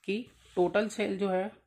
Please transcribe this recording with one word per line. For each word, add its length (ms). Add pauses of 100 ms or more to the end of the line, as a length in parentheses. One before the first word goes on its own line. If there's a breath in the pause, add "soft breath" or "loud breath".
कि 160 (320)
टोटल 340
सेल 280
जो 120
है 200 (160)